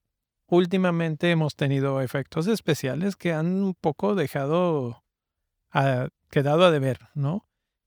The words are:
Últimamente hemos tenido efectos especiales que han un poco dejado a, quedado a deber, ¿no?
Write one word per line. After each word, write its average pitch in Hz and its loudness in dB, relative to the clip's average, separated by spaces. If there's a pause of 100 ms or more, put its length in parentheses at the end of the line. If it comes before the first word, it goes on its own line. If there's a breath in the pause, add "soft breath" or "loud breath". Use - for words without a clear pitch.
(500)
Últimamente 175 2
hemos 160 0
tenido 139 0
efectos 143 -4
especiales 180 -2
que 170 -2
han 156 -2 (140)
un 190 -2
poco 196 -2
dejado 147 -2 (680)
a, 135 0 (220)
quedado 151 4
a 175 6
deber, 135 0 (160)
¿no? 151 -4 (380)